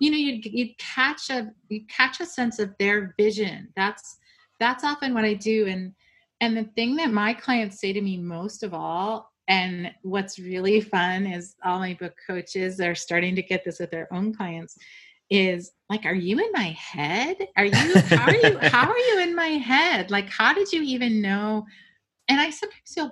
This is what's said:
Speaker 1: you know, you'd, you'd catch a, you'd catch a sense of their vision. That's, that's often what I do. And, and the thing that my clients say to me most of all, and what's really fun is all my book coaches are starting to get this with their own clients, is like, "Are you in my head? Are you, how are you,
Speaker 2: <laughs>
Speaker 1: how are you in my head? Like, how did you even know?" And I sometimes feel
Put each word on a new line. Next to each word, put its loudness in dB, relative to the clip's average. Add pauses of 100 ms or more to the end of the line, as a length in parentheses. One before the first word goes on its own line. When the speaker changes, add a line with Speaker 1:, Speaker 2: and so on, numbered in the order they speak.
Speaker 1:
you 4
know, 2
you'd, -2
you'd -4
catch -2
a, -6 (160)
you'd -10
catch 0
a -6
sense -4
of -4
their 0
vision. 0
That's, -4 (400)
that's 0
often -2
what 2
I 2
do. 0
And, -6 (460)
and 2
the -2 (100)
thing 0
that 0
my 2
clients -2
say -2
to -4
me -2
most -8
of -8
all, -6 (140)
and 0 (100)
what's -4
really 2
fun 0
is -8 (100)
all 0
my -6
book -12 (120)
coaches -6
are -2
starting -2
to -2
get -4
this -8
with -8
their -10
own -4
clients, -10 (540)
is 0 (180)
like, -4
"Are 0
you 0
in -2
my -2
head? -4 (200)
Are 4
you, 6
how 6
are 8
you, 6
Speaker 2:
<laughs> -10
Speaker 1:
how 6
are 2
you 4
in 0
my 0 (240)
head? 2
Like, -2
how 2
did -2
you 0
even 0
know?" -2 (640)
And 4
I 0
sometimes -12
feel -4